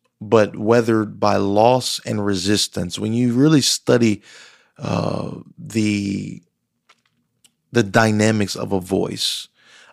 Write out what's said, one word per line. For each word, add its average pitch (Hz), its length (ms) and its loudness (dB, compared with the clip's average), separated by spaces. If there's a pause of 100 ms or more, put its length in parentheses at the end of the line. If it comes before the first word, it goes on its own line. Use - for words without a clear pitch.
(200)
but 104 360 2
weathered 110 640 0
by 101 160 2
loss 107 680 2
and 110 180 -4
resistance. 95 760 -4
When 107 140 -4
you 120 220 0
really 147 260 4
study, 117 640 2 (560)
uh, - 540 -6 (260)
the, 104 800 -4 (1300)
the 120 100 2
dynamics 107 760 2
of 101 160 -8
a 95 80 0
voice, 95 680 -4 (440)